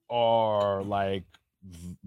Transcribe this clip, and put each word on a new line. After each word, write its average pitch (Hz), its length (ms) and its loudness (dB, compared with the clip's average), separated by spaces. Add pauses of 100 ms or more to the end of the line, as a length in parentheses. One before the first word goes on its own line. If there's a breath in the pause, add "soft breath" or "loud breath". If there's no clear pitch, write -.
(100)
are, 110 720 2
like, 98 420 -2 (380)
v-, 87 340 -14 (100)